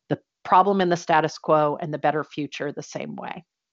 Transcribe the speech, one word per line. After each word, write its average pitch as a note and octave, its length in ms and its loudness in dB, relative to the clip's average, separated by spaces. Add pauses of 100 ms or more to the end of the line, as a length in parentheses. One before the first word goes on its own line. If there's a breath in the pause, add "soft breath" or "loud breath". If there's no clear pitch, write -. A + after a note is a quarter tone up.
the D3 100 -2 (240)
problem G3 380 4
in F3+ 80 2
the F3 80 2
status D#3 420 0
quo D3+ 420 2
and D3+ 140 -8
the D3 40 -8
better D3 260 -2
future C#3+ 480 -8
the D#3 100 -12
same D3 320 -12
way. B2+ 300 -12 (280)